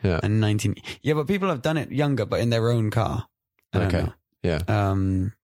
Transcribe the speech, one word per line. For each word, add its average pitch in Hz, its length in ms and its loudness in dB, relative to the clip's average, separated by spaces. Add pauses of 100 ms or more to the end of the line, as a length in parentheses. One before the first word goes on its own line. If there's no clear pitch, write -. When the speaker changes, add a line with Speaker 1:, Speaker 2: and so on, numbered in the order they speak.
Speaker 1:
Yeah. 90 200 2
Speaker 2:
and 107 160 2
nineteen. 104 360 0 (280)
Yeah, 147 120 0
but 151 120 -2
people 196 220 0
have 139 120 -4
done 156 160 0
it - 140 -6
younger, 135 340 0
but 92 140 -2
in 117 100 2
their 117 200 2
own 113 200 2
car. 110 380 -2 (460)
I 95 60 2
don't 95 140 2
Speaker 1:
Okay. 85 120 2
Speaker 2:
know. - 80 -4 (280)
Speaker 1:
Yeah. 82 260 0
Speaker 2:
Um, 98 640 0 (100)